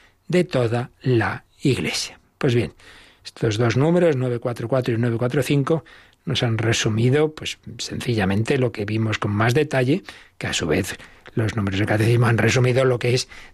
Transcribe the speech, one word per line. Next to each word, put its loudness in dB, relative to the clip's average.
de 2
toda 0
la 0
Iglesia. -2
Pues 0
bien, -2
estos -4
dos 0
números, 2
nueve -2
cuatro -6
cuatro 0
y 0
nueve 0
cuatro 0
cinco, 0
nos -2
han 0
resumido, 2
pues, -10
sencillamente -2
lo 0
que -6
vimos -2
con -4
más 2
detalle, 0
que -6
a -6
su -2
vez -2
los -2
números -2
del 0
catecismo 2
han 2
resumido 2
lo 2
que 0
es -2